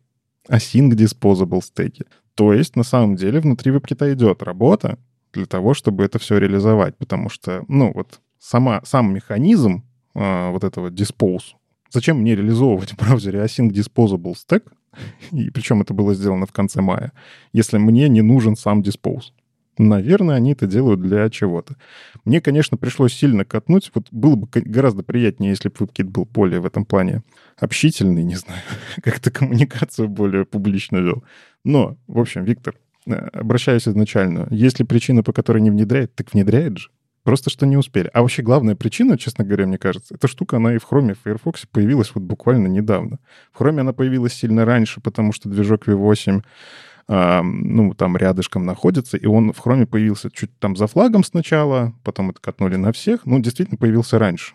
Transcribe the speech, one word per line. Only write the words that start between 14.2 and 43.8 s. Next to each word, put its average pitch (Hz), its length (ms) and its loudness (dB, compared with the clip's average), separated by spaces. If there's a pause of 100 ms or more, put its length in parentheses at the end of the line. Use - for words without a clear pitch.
stack, - 300 -2 (340)
<laughs> - 340 -18
и 135 180 -4
причём 113 320 0
это 101 120 -6
было 101 200 0
сделано 95 320 -2
в - 60 -10
конце 98 300 -4
мая, 95 300 -2 (420)
если 110 240 2
мне 113 320 4
не 110 120 4
нужен 110 340 4
сам 104 260 -2
dispose? - 500 -8 (480)
Наверное, 127 580 2
они 127 160 2
это - 120 -2
делают 101 360 2
для 104 280 0
чего-то. 87 460 -6 (500)
Мне, 156 160 2
конечно, 147 360 0
пришлось 127 360 0
сильно 113 320 2
катнуть. - 480 0
Вот 107 160 -4
было 127 260 2
бы 101 120 -2
к-, 117 140 -2
гораздо 110 420 0
приятнее, 101 480 -2
если 98 180 -4
бы - 60 -8
WebKit 98 300 -6
был 92 200 -4
более 90 340 0
в 87 60 -4
этом 95 180 -4
плане 95 380 -2 (380)
общительный, 95 640 0
не 87 120 -4
знаю, 90 260 -14 (180)
<laughs> - 240 -16
как-то - 260 -4
коммуникацию 127 800 -2
более 98 360 0
публично 98 520 -2
вёл. 90 260 -2 (400)
Но, 127 320 2 (120)
в 117 120 -2
общем, 98 240 -2
Виктор, - 300 -4 (320)
э, 120 80 -6
обращаюсь 120 760 -2
изначально. 98 600 0
Есть 123 300 2
ли 117 60 0
причина, 120 360 2
по 110 100 -2
которой 113 300 0
не 110 80 4
внедряет? 107 460 0
Так - 180 -8
внедряет 104 460 2
же. - 100 -20 (380)
Просто 123 220 0
что - 160 -2
не 139 100 4
успели. 107 380 0
А 120 80 2
вообще 127 200 -2
главная 117 340 2
причина, 190 420 0
честно - 260 -6
говоря, 98 240 0
мне 95 100 -2
кажется, 92 380 -6
эта - 140 0
штука, - 260 -6
она 117 200 0
и - 20 -2
в - 120 -8
Chrome, 135 220 2
и - 20 -4
в - 60 -12
Firefox - 500 -8
появилась 147 460 0
вот 101 80 -6
буквально 107 440 0
недавно. 98 520 -2 (320)
В - 100 -8
Chrome 147 200 0